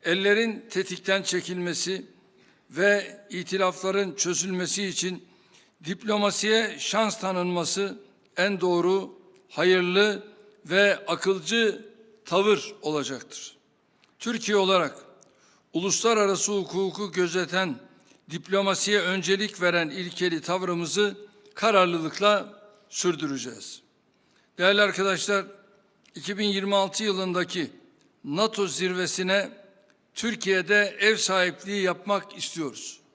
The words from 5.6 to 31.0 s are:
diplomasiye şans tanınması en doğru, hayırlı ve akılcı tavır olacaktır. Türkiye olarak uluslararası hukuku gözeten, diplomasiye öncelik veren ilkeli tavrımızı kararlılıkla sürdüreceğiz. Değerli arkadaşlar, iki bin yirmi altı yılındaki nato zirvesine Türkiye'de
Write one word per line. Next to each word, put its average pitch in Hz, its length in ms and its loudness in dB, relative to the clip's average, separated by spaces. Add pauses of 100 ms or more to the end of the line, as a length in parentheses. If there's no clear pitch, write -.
diplomasiye 208 920 0
şans 214 420 0
tanınması 180 800 -2 (380)
en 190 240 0
doğru, 180 580 2 (300)
hayırlı 185 760 2 (400)
ve 190 400 4
akılcı 190 800 0 (380)
tavır 196 580 2
olacaktır. 139 760 -6 (600)
Türkiye 220 380 -2
olarak 185 480 2 (680)
uluslararası 196 800 2
hukuku 190 600 -2
gözeten, 180 680 0 (520)
diplomasiye 196 680 0
öncelik 185 640 0
veren 170 280 2
ilkeli 175 500 -2
tavrımızı 180 760 -2 (380)
kararlılıkla 190 1080 2 (260)
sürdüreceğiz. 139 960 -4 (760)
Değerli 196 240 6
arkadaşlar, 190 640 0 (680)
iki 185 240 -8
bin 214 60 0
yirmi 202 320 2
altı 196 280 0
yılındaki 185 680 -2 (540)
nato 202 420 0
zirvesine 185 1000 -2 (500)
Türkiye'de 196 840 0